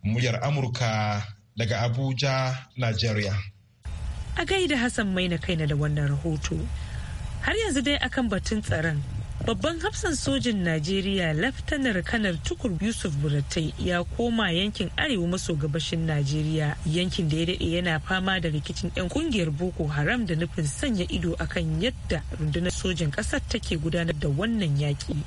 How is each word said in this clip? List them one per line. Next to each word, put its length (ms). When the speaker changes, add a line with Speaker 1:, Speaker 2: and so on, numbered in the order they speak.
Speaker 1:
muryar 380
Amurka 800
daga 320
Abuja, 640
Najeriya. 560
Speaker 2:
A 80
gaida 320
Hassan 380
Mai 140
na 100
kaina 280
da 80
wannan 340
rahoto. 500
Har 140
yanzu 280
dai 160
akan 300
batun 340
tsaron. 380
Babban 340
hafsan 380
sojin 480
Najeriya, 680
Laftanar 720
Kanar 400
Tukur 400
Yusuf 400
Buratai, 560
ya 240
koma 480
yankin 460
arewa 320
maso 260
gabashin 520
Najeriya, 680
yankin 440
da 80
ya 100
daɗe 240
yana 300
fama 400
da 100
rikicin 460
'yan 120
kungiyar 480
Boko 300
Haram 400
da 80
nufin 320
sanya 420
ido 300
akan 420
yadda 400
rundunar 400
sojin 400
ƙasar 340
take 300
gudanar 400
da 100
wannan 480
yaƙi. 500